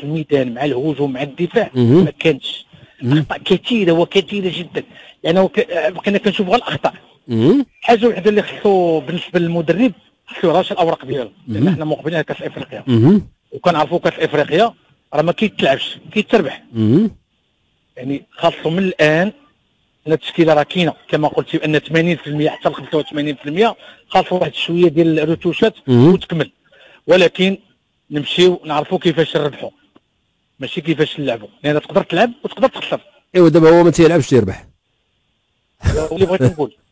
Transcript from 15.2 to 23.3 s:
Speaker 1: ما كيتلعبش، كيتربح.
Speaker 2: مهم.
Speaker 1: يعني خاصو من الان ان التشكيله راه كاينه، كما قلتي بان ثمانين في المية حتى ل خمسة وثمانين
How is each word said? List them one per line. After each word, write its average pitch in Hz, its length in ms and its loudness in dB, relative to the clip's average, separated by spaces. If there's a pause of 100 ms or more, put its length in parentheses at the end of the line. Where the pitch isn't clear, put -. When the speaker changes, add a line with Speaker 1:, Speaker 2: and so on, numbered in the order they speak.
Speaker 1:
ما 165 100 0
كيتلعبش، - 680 -4 (140)
كيتربح. 208 600 -2
Speaker 2:
مهم. 120 380 2 (840)
Speaker 1:
يعني 131 340 -8
خاصو - 400 -2
من 170 80 -2
الان 175 540 0 (720)
ان 151 60 -2
التشكيله 160 420 0
راه 147 80 4
كاينه، 165 300 -2 (160)
كما 151 200 0
قلتي 151 300 -4
بان 151 200 0
ثمانين 165 380 0
في - 100 -20
المية 147 220 -2
حتى - 200 -4
ل 147 60 -2
خمسة 143 240 -6
وثمانين 147 440 -6